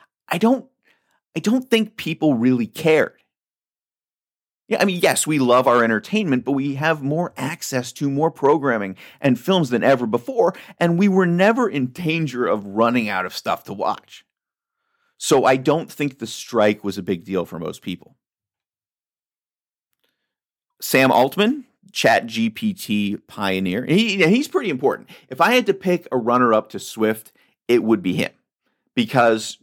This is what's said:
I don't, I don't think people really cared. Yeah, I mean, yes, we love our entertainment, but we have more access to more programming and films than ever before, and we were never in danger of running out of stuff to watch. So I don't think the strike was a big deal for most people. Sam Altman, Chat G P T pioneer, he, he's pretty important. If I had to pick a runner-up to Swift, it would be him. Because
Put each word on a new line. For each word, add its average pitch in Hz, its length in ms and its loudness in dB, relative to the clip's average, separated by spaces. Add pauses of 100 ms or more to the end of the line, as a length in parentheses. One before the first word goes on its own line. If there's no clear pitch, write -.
(260)
I 180 120 -4
don't, 226 280 0 (720)
I 165 40 -6
don't 254 300 -2
think 220 260 0
people 156 380 0
really 120 320 2
cared. 156 480 0 (1500)
Yeah, 214 120 -2
I - 40 4
mean, 180 160 -2
yes, 156 260 2
we 151 120 0
love 127 300 4
our 120 160 4
entertainment, 127 600 -2
but 135 80 -2
we 139 220 -4
have 151 280 0
more 151 340 -4
access 131 560 -6
to 143 180 -4
more 147 200 0
programming 131 680 0 (240)
and 131 180 2
films 170 320 0
than 113 140 0
ever 123 220 4
before, 180 480 0 (240)
and 170 200 0
we 202 100 2
were 190 180 2
never 202 420 2
in 131 180 -4
danger 151 600 -4
of 101 200 -2
running 113 420 0
out 92 180 -4
of 90 100 -12
stuff - 280 -6
to - 80 -14
watch. - 520 -8 (920)
So 135 260 2
I 131 120 4
don't 147 340 -2
think 143 280 -6
the 117 80 -10
strike 107 560 -2
was 98 160 -6
a 98 40 -10
big 87 220 -4
deal 92 200 -4
for 82 160 -14
most 82 220 -10
people. - 340 -14 (2750)
Sam 131 320 2
Altman, 208 520 2 (280)
Chat - 340 2
G 113 220 -2
P 110 240 -4
T 101 460 -4 (100)
pioneer, 95 560 -2
he, 196 420 2
he's 240 220 2
pretty 247 220 -2
important. 135 400 -2 (180)
If 131 120 -6
I 190 120 4
had 247 140 2
to 196 80 0
pick 180 360 -4
a 131 60 -2
runner-up 120 540 2
to 101 80 -12
Swift, 110 540 -4 (360)
it 120 160 4
would 110 180 0
be 90 120 -2
him. - 180 -4 (640)
Because 117 680 0